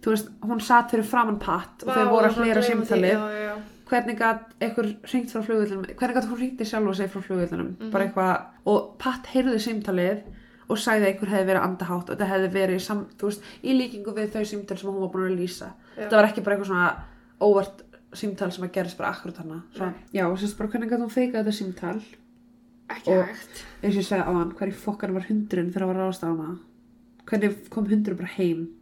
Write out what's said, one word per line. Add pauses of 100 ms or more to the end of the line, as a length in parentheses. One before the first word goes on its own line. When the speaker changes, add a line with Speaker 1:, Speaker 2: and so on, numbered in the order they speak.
Speaker 1:
Þú
veist, (140)
hún
sat
fyrir
framan
Pat
og
þau
Speaker 2:
Vá,
Speaker 1:
voru
að
Speaker 2:
ég
var
Speaker 1:
hlera
Speaker 2:
að
gleyma
því,
Speaker 1:
símtalið.
Speaker 2:
já,
já,
já. (300)
Speaker 1:
Hvernig
gat
einhver
hringt
frá
flugvellinum? (120)
Hvernig
gat
hún
hringt
í
sjálfa
sig
frá
flugvellinum?
Speaker 2:
Mhm.
Speaker 1:
Bara
eitthvað, (240)
og
Pat
heyrði
símtalið (460)
og
sagði
að
einhver
hefði
verið
að
anda
hátt
og
þetta
hefði
verið
sam-, (120)
þú
veist, (200)
í
líkingu
við
þau
símtöl
sem
hún
var
búin
að
lýsa. (280)
Speaker 2:
Já.
Speaker 1:
Þetta
var
ekki
bara
eitthvað
svona (460)
óvart (300)
símtal
sem
að
gerist
bara
akkurat
þarna. (120)
Svona,
Speaker 2:
Nei. (100)
Speaker 1:
já,
og
sérst
bara
hvernig
gat
hún
feikað
þetta
símtal? (880)
Speaker 2:
Ekki
Speaker 1:
Og
Speaker 2:
hægt. (200)
Speaker 1:
eins
og
ég
sagði
áðan,
hver
í
fokkan
var
hundurinn
þegar
var
ráðast
á
hana? (680)
Hvernig
kom
hundurinn
bara
heim? (160)